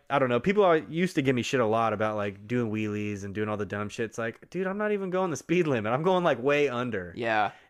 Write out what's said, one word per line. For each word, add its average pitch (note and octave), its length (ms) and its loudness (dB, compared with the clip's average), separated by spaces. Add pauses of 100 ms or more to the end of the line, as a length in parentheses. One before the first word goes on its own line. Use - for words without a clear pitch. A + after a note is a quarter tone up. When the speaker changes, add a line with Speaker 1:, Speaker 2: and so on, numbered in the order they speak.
Speaker 1:
I C#3+ 80 2
don't C3+ 120 2
know. A#2+ 100 4
People G3+ 260 4
are, E3 120 6
used E3 380 -2
to D#3+ 60 2
give C3 140 4
me A#2 80 0
shit C3 160 0
a A#2 60 4
lot A2 280 2
about, G#2+ 240 0
like, G#2 300 -6
doing A#2 240 0
wheelies G#2 520 -4
and G2+ 100 -8
doing G#2+ 160 -4
all G#2+ 60 -4
the G2+ 100 -4
dumb G#2 240 -6
shit. A#2 160 -6
It's - 120 -10
like, A2+ 320 -8
dude, F#3 160 -6
I'm G3 140 -4
not G#3+ 120 -2
even F#3+ 200 -4
going F#3 180 0
the D3+ 80 -4
speed E3+ 300 0
limit. A2+ 260 0
I'm C#3 80 2
going, F3+ 220 2
like, C3+ 180 2
way C#3+ 260 4
under. A2+ 480 -4
Speaker 2:
Yeah. G#2+ 360 0 (180)